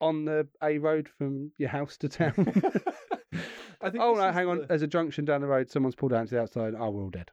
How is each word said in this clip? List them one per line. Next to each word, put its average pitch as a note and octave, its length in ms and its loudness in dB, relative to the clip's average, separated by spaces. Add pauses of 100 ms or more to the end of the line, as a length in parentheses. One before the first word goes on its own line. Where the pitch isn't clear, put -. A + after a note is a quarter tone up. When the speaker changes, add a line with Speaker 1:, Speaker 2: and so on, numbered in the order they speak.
Speaker 1:
On D#3 260 2
the D3+ 220 0 (140)
A D3+ 160 2
road D#3 300 0
from C#3 480 -6
your C3+ 140 -2
house C#3+ 280 -6
to D3 100 -2
town? D3 280 0
Speaker 2:
<laughs> G3 80 6 (1400)
I F#3+ 60 -2
think A3 140 -2
Speaker 1:
Oh, A#3 120 6
Speaker 2:
this G#3+ 80 2
Speaker 1:
no, F#3+ 60 4
Speaker 2:
is E3+ 60 2
Speaker 1:
hang F3+ 140 0
on. F3 120 0
Speaker 2:
the C#3 60 -8
Speaker 1:
There's D#3 160 2
a D#3 40 0
junction D#3 380 0
down C#3+ 160 2
the C#3+ 60 -2
road. C3 240 2
Someone's C3 240 0
pulled C3 180 0
out A2+ 160 2
to A#2 60 -6
the A#2 80 2
outside. A2 340 -2
Oh, A2+ 140 -2
we're G2+ 140 -4
all F#2+ 60 -6
dead. F2+ 220 -10